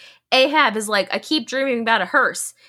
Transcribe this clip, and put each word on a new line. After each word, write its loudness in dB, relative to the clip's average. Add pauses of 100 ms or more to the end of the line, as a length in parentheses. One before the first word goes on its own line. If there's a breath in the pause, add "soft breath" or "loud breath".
(300 loud breath)
Ahab 4
is -6
like, -2
"I -4
keep -4
dreaming -2
about 0
a -2
hearse." -2 (140 soft breath)